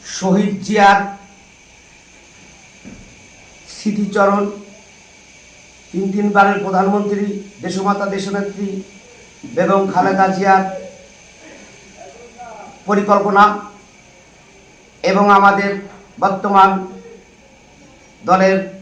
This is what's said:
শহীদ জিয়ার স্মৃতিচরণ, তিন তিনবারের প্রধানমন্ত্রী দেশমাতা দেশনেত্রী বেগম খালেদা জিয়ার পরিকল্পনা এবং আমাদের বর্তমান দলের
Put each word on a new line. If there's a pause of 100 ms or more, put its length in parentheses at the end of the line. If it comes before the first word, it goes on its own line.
শহীদ (120)
জিয়ার (2750)
স্মৃতিচরণ, (1500)
তিন (100)
তিনবারের
প্রধানমন্ত্রী (380)
দেশমাতা (100)
দেশনেত্রী (880)
বেগম (100)
খালেদা
জিয়ার (2250)
পরিকল্পনা (1600)
এবং (120)
আমাদের (480)
বর্তমান (1500)
দলের (240)